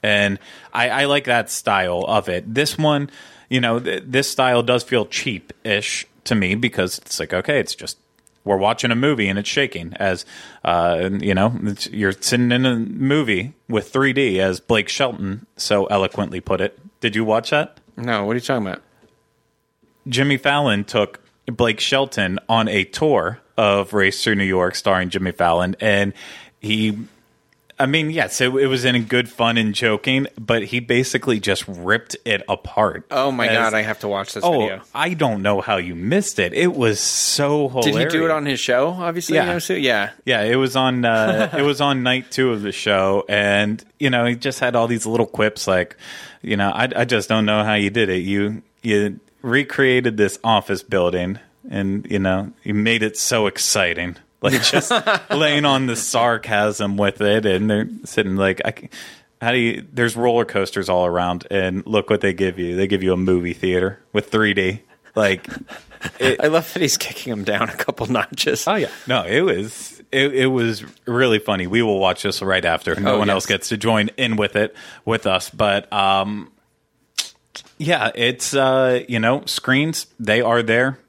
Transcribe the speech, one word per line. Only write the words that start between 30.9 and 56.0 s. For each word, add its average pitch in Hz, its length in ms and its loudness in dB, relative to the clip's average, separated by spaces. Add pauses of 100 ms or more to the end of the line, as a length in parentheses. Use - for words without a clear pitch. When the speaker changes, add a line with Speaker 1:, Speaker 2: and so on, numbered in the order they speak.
Speaker 1:
just 98 280 -2
ripped 95 560 -2
it 101 240 -2
apart - 600 -2
Speaker 2:
Oh 139 200 0
my 120 180 0
Speaker 1:
as 113 80 2
Speaker 2:
God, 113 180 2
I 107 80 0
have 107 180 -6
to 107 80 -6
watch 98 260 -6
this 104 100 -6
Speaker 1:
Oh, 165 160 2
Speaker 2:
video. 98 220 -4 (120)
Speaker 1:
I 175 200 -2
don't 117 280 -2
know 101 180 2
how 104 160 -2
you 90 180 -4
missed 120 440 -2
it. 90 140 0
It 175 220 0
was 113 260 0
so 143 680 0
hilarious. 120 280 0
Speaker 2:
Did 135 160 0
he 160 60 0
do 165 60 2
it 165 60 2
on 156 160 0
his 135 140 -2
show, 127 280 2
obviously? 170 480 -4
Speaker 1:
Yeah. 151 80 4
Speaker 2:
You 175 80 -2
know, 175 60 -2
so, 185 160 -4
yeah. 117 360 0 (140)
Speaker 1:
Yeah, 117 180 2
it 117 140 2
was 131 200 0
on, 127 280 2
uh, 110 480 2
Speaker 2:
<laughs> 160 60 -4
Speaker 1:
it 139 40 0
was 143 180 0
on 139 220 0
night 127 280 -2
two 131 200 0
of 107 120 -2
the 101 100 -4
show, 98 560 2
and, 104 540 2 (160)
you 139 120 2
know, 120 140 2
he 120 100 2
just 127 260 -6
had 123 160 0
all 117 120 4
these 117 180 -2
little 113 200 2
quips - 400 -2
like, 90 300 0 (460)
you 104 160 -2
know, 98 120 2
"I, 123 240 0
I 120 120 2
just 117 220 0
don't 110 180 2
know 107 180 2
how 107 100 2
you 101 160 2
did 110 200 2
it. 92 80 0
You, 101 440 -2 (200)
you 104 360 0 (240)
recreated 127 760 2
this 104 280 0
office 101 380 0
building, 90 560 -2 (320)
and, 98 400 -4
you 101 80 0
know, 95 340 -2 (120)
you 107 100 -4
made 110 280 2
it 107 140 -4
so 110 300 0
exciting." 87 720 -2 (260)
Like, 113 200 2
just - 300 0 (200)
Speaker 2:
<laughs> - 180 -2
Speaker 1:
laying 147 340 2
on 135 220 2
the 117 100 -2
sarcasm 107 1040 0